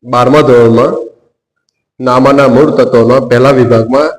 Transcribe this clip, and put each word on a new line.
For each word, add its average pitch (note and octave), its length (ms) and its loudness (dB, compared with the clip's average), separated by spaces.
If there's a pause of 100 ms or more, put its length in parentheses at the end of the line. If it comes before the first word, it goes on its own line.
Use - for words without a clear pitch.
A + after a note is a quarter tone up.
બારમા B2 360 0
ધોરણમાં A#2+ 560 2 (1080)
નામાના C3 440 0
મૂળ C3+ 220 0
તત્વોના B2 500 0
પહેલા A#2+ 300 0
વિભાગમાં B2 680 0